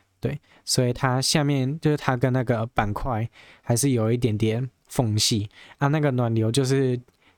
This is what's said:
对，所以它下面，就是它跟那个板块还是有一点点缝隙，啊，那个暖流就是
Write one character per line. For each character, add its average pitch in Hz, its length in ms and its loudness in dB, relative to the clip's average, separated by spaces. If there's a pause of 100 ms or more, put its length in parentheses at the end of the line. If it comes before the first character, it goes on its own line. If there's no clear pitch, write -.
(200)
对， 147 220 -6 (240)
所 131 200 2
以 120 60 0
它 127 300 0
下 147 240 0
面， 139 340 0
就 156 100 0
是 147 60 2
它 131 220 -2
跟 123 160 0
那 127 100 0
个 113 220 0
板 110 280 -2
块 117 360 -4 (320)
还 - 120 -2
是 127 180 2
有 113 200 2
一 123 60 0
点 117 200 0
点 110 320 -2 (180)
缝 107 320 0
隙， 107 300 0 (280)
啊， 143 120 0
那 151 100 2
个 147 120 2
暖 123 220 0
流 110 160 2
就 131 140 0
是 131 340 0 (400)